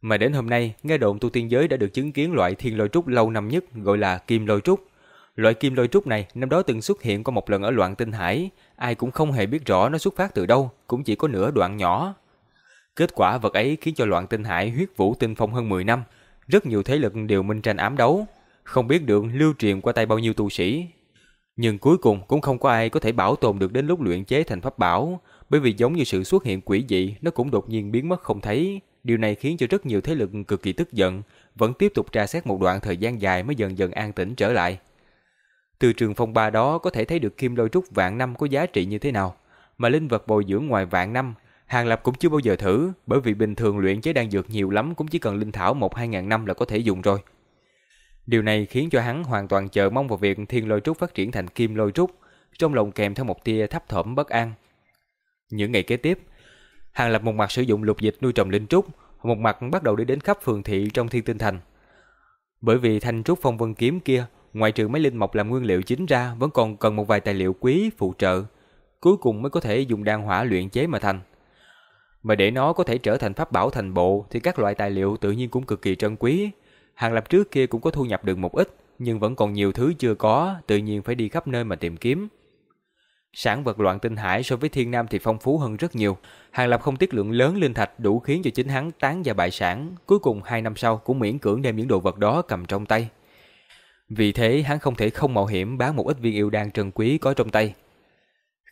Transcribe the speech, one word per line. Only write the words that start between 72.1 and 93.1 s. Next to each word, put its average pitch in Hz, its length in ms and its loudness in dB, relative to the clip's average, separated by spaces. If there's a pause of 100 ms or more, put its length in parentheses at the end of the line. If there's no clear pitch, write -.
Mà 107 120 2
để 101 160 4
nó 135 220 0
có 180 100 0
thể 127 140 0
trở 113 200 0
thành 104 160 -2
pháp - 180 -6
bảo 98 180 2
thành 98 240 -6
bộ 95 360 2
thì 117 100 -4
các 175 200 -2
loại 101 160 0
tài 101 140 -2
liệu 98 280 0
tự 101 140 -2
nhiên 117 180 -4
cũng 135 160 -4
cực 104 160 -4
kỳ 95 140 0
trân 107 200 -2
quý. 170 340 0 (440)
Hàng 113 200 -2
Lập 113 160 -2
trước 196 220 4
kia 131 160 2
cũng 117 140 -4
có 160 100 0
thu 143 140 -2
nhập 104 200 -4
được 92 120 0
một 90 160 -4
ít, - 220 0 (240)
nhưng 117 200 -2
vẫn 107 160 0
còn 104 180 0
nhiều 101 180 2
thứ 131 280 0
chưa 113 160 2
có, 143 400 2 (120)
tự 104 100 2
nhiên 104 240 -2
phải 120 140 -4
đi 113 140 -2
khắp - 180 -6
nơi 123 160 -4
mà 101 120 -4
tìm 85 220 -6
kiếm. 165 300 -2 (1040)
Sản 123 300 -2
vật 107 160 -4
Loạn 98 200 2
Tinh 113 160 -4
Hải 107 280 -2
so 127 120 -2
với 143 140 -2
Thiên 120 220 -2
Nam 120 180 -2
thì 104 100 -2
phong 110 200 -2
phú 143 180 0
hơn 113 200 -4
rất 170 180 -4
nhiều. 104 220 0 (340)
Hàng 123 180 0
Lập 120 120 2
không 135 160 -2
tiếc 185 160 0
lượng 104 180 -2
lớn 135 260 2
linh 147 160 0
thạch 110 260 -4
đủ 110 200 2
khiến 147 240 -2
cho 123 100 0
chính 127 140 -2
hắn 139 240 -4
tán 160 340 -2
gia 120 80 -2
bại 90 180 0
sản, 117 440 -4 (100)
cuối 202 140 4
cùng 110 260 0
hai 117 160 -4
năm 110 140 -4
sau 113 220 0
cũng 131 220 -2
miễn 117 180 0
cưỡng 113 240 0
đem 120 140 0
những 113 120 -2
đồ 104 120 2
vật 92 180 -2
đó 107 240 2
cầm 90 240 -6
trong 101 200 -4
tay. 113 240 0 (1000)